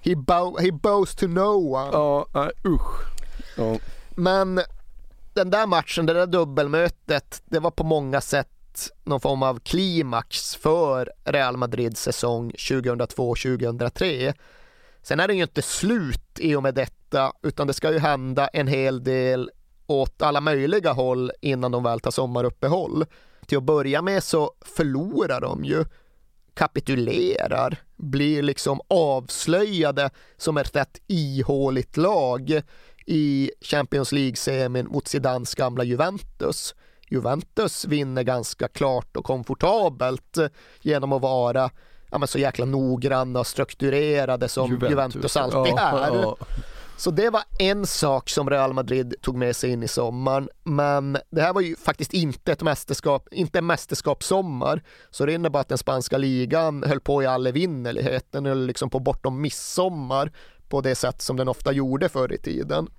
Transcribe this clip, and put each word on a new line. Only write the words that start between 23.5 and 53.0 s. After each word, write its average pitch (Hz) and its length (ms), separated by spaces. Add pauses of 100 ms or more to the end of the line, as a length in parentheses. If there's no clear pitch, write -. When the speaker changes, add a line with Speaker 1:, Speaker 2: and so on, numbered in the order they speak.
Speaker 1:
att 131 60
börja 143 380
med 190 220
så 151 280 (100)
förlorar 147 800
de - 240
ju, 151 200 (680)
kapitulerar, 127 1200 (200)
blir 143 460
liksom 139 440
avslöjade 156 1200 (280)
som 156 200
ett - 180
rätt 143 220 (100)
ihåligt 135 880
lag 151 640 (440)
i 143 460 (100)
Champions 143 500
League-semin 131 760
mot - 200
Zidans 127 480
gamla 127 280
Juventus. 131 920 (320)
Juventus 135 800
vinner 139 380
ganska 120 440
klart 131 500
och - 80
komfortabelt 135 1120 (440)
genom 139 320
att 131 80
vara, 131 480 (420)
ja, - 60
men 143 100
så - 120
jäkla 127 260
noggranna 131 760
och 120 80
strukturerade 135 1040
som 131 200
Speaker 2:
Juventus. 123 220
Speaker 1:
Juventus 135 460
alltid 127 400
Speaker 2:
Ja, 143 280
Speaker 1:
är. 151 160
Speaker 2:
ja. - 160 (600)
Speaker 1:
Så - 140
det 202 180
var 220 120 (180)
en 196 260
sak 139 440
som 143 200
Real 135 240
Madrid 127 480
tog 127 140
med 123 200
sig 127 160
in 117 120
i 113 40
sommaren. 131 600 (140)
Men 143 540 (120)
det 165 120
här 175 120
var 196 80
ju 165 140
faktiskt - 380
inte 165 380
ett 147 100
mästerskap, 143 720